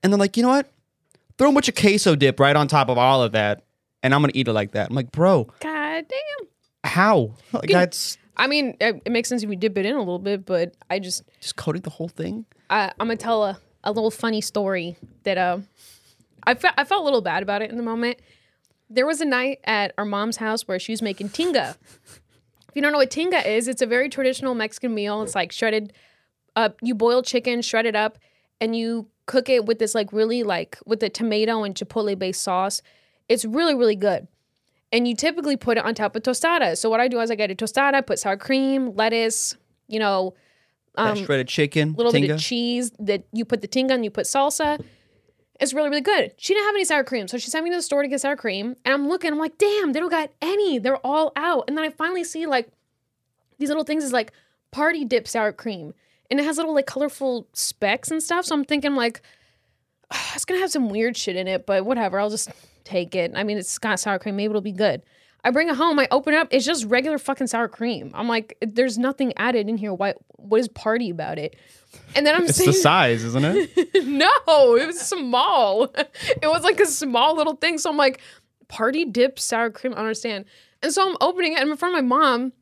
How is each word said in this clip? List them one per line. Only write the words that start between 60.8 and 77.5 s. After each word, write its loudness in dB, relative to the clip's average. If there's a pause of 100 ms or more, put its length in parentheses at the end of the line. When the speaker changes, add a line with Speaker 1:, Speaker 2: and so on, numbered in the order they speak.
Speaker 2:
weird -2
shit -4
in -4
it, -4
but 0
whatever. 0
I'll 0
just -6 (360)
take -4
it. -2
I -2
mean, -2
it's -8
got -2
sour -2
cream. -6
Maybe -2
it'll 0
be -8
good." 0 (420)
I 2
bring 2
it 0
home. 2
I 4
open 2
it 4
up. 0
It's 2
just -2
regular 0
fucking -4
sour -2
cream. -6
I'm -6
like, -4
"There's 0
nothing -2
added 0
in -2
here. -6
Why? -2 (240)
What 2
is 0
party -2
about -6
it?" -8 (600)
And 4
then 6
I'm 4
Speaker 1:
It's 2
the 4
Speaker 2:
saying 8 (100)
Speaker 1:
size, 6
isn't 0
it? 2 (260)
Speaker 2:
<laughs> 2
No, 6
it 4
was -6
small. 2
<laughs> -12 (460)
It 0
was, 2
like, 2
a 6
small 2
little 0